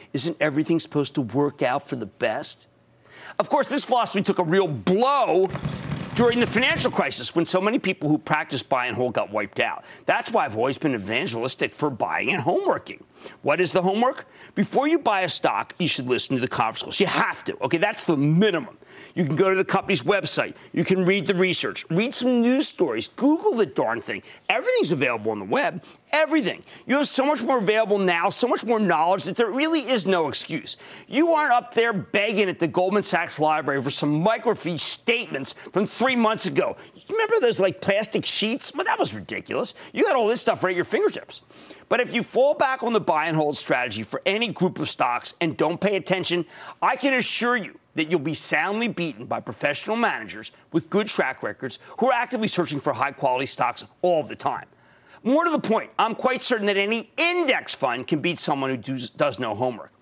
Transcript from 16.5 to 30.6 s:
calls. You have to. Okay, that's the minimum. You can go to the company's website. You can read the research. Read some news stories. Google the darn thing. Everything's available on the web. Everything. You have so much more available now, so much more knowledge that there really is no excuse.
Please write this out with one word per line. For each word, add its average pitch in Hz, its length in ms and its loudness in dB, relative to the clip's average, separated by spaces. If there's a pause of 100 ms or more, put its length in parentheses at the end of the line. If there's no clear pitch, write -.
calls. - 180 -2
You 185 60 4
have - 380 0
to. - 180 -6
Okay, 135 160 2
that's 208 260 0
the 165 120 2
minimum. 160 640 4 (380)
You 175 80 2
can 139 100 0
go 190 160 4
to 190 60 4
the 190 80 4
company's 180 400 0
website. 156 500 0 (180)
You 170 120 0
can 185 200 2
read 190 220 2
the 196 80 2
research. 175 560 0
Read 214 240 0
some 247 280 4
news 254 260 4
stories. 117 400 0
Google 339 460 2
the 214 120 2
darn 117 340 -2
thing. 104 220 -8 (260)
Everything's 294 440 2
available 120 400 0
on 104 80 -4
the 95 40 -6
web. 180 380 -2 (300)
Everything. 285 500 0 (240)
You 254 120 2
have 294 100 2
so 262 160 2
much 285 180 0
more 254 160 2
available 208 400 2
now, 180 300 2
so 247 180 2
much 302 180 0
more 226 140 2
knowledge 170 460 2
that 175 120 -6
there 233 140 2
really 311 300 0
is 226 260 0
no 170 220 2
excuse. - 480 -4 (320)